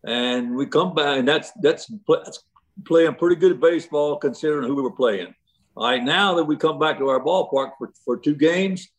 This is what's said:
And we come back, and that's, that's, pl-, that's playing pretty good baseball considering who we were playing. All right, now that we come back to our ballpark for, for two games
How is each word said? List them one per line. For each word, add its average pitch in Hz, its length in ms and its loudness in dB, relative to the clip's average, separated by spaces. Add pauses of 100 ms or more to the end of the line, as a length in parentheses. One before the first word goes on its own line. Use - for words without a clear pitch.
And 123 480 -4
we 135 120 -4
come 170 280 0
back, 143 240 0
and 127 80 0
that's, 156 260 0 (100)
that's, - 280 0 (140)
pl-, - 180 2
that's - 220 -18 (400)
playing 165 300 4
pretty 175 220 2
good 170 240 2
baseball 147 560 0
considering 143 520 -2
who 139 60 -2
we 139 80 -2
were 123 80 -2
playing. 101 440 -2 (400)
All 110 120 -4
right, 123 180 0
now 180 300 2
that 165 100 0
we 151 120 -2
come 156 220 -2
back 147 200 0
to 135 100 -2
our 131 120 2
ballpark 135 580 -2
for, 120 140 -10 (120)
for 120 140 -2
two 147 160 -2
games 180 540 0 (100)